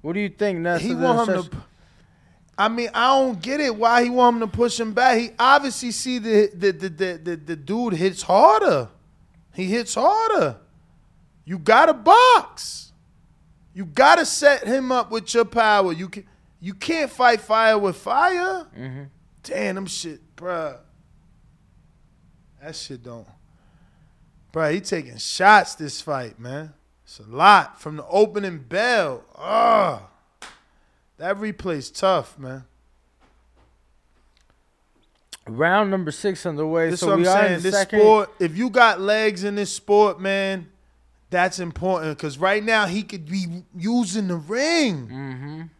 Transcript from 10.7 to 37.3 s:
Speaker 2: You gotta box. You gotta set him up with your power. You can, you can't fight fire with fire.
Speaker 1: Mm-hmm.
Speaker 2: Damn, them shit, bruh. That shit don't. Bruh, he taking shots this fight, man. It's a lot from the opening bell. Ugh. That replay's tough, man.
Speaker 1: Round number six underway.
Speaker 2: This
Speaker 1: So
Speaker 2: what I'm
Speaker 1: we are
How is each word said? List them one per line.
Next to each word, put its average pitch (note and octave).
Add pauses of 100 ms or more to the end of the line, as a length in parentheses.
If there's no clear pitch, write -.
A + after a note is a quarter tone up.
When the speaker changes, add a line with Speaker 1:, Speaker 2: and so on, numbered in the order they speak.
Speaker 2:
You F3
gotta A3+
box. A4 (840)
You F#3+
gotta C#4
set C#4+
him B3+
up A#3+
with A3
your A#3
power. G#3
You E3+
can, G3 (340)
you F#3
can't D4+
fight A#3+
fire A3
with G3
fire. F4 (100)
Speaker 1:
Mm-hmm. C3 (400)
Speaker 2:
Damn, F#3+
them G3
shit, D#3+ (140)
bruh. E3 (1800)
That D3+
shit B2+
don't. A#2 (1300)
Bruh, D#3+
he G3
taking C3+
shots G3
this D3+
fight, B2+
man. C#3+ (320)
It's -
a G#2+
lot D3+
from D3+
the D3
opening F#3
bell. F3+ (120)
Ugh. G3+ (1160)
That F#3
replay's F#3+
tough, F3+
man. C3 (2750)
Speaker 1:
Round F3
number F#3
six F#3+
underway. D#3+
Speaker 2:
This F3
Speaker 1:
So F3+
Speaker 2:
what G3
I'm F#3
Speaker 1:
we F3
are F#3+